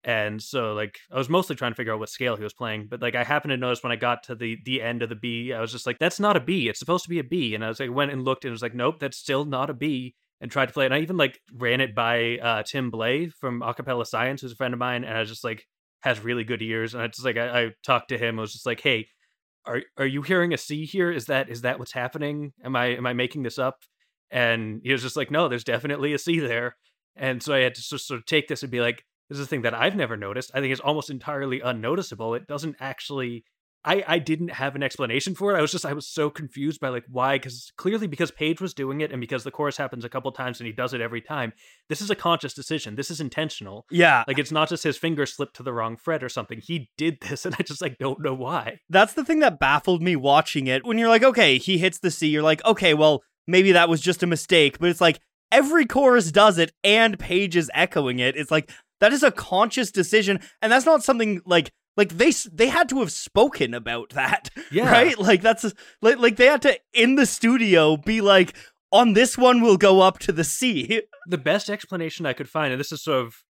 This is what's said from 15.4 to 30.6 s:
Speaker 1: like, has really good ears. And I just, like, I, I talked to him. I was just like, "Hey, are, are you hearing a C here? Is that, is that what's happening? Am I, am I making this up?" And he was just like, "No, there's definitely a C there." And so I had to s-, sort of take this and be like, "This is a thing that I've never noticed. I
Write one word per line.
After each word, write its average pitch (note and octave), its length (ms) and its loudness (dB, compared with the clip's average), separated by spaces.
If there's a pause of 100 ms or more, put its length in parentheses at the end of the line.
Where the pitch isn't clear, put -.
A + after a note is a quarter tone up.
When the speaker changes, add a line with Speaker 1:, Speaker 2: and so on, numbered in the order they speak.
Speaker 1:
like, A2+ 240 -10 (360)
has A#2 180 -2
really A#2 240 -4
good A2+ 160 -6
ears. A2+ 320 -6
And A#2+ 100 -8
I A#2 40 -6
just, B2+ 180 -14
like, A#2 100 -2
I, A#2+ 300 -2
I A2 60 -8 (120)
talked B2 260 0
to B2 80 -4
him. A2+ 220 -4
I - 40 -6
was G#2+ 100 -10
just - 120 -18
like, A#2+ 140 -4
"Hey, A2+ 300 -2 (560)
are, B2 160 -6 (160)
are C#3 100 -2
you C#3 140 -6
hearing F3 320 0
a B2+ 40 -4
C D3+ 280 -10
here? F3 260 -2
Is C#3+ 140 -8
that, C3+ 240 -2
is A#2 140 -12
that B2+ 140 -2
what's A#2+ 140 -16
happening? D3 600 -8 (100)
Am C3 140 -10
I, B2 80 0 (100)
am B2 100 -10
I B2 60 -2
making B2+ 320 -4
this A#2+ 160 -8
up?" C3 200 -4 (520)
And A2+ 500 -2
he B2+ 120 -2
was B2 80 -2
just B2+ 160 -8
like, C#3 140 -6
"No, D#3 180 0
there's A#2+ 160 -6
definitely C#3+ 480 -4
a C#3 60 -4
C E3+ 200 -2
there." A#2+ 380 -6 (400)
And C3 260 -6
so D3 100 -4
I C3+ 60 2
had B2+ 160 0
to - 40 -14
s-, - 260 -12
sort B2+ 140 -8
of - 60 -18
take D3+ 220 0
this C#3 160 -8
and B2+ 80 -12
be A#2+ 80 -4
like, A#2+ 240 -4 (240)
"This C#3+ 120 -12
is C#3+ 60 -8
a - 20 -18
thing B2+ 160 -6
that A#2 100 -2
I've D3+ 220 0
never A#2+ 200 -4
noticed. G#2 380 -10
I C3+ 80 -2